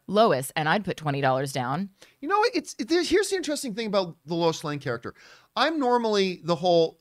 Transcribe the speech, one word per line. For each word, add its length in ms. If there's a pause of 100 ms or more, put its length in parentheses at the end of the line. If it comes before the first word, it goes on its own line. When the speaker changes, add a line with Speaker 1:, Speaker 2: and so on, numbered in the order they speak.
Speaker 1:
Lois, 480
and 120
I'd 160
put 140
twenty 240
dollars 320
down." 360 (320)
Speaker 2:
You 60
know 120
what? 160
It's, 240
it, 100
there's, 180
here's 220
the 60
interesting 400
thing 100
about 400
the 80
Lois 300
Lane 160
character. 340 (420)
I'm 240
normally 640
the 120
whole, 460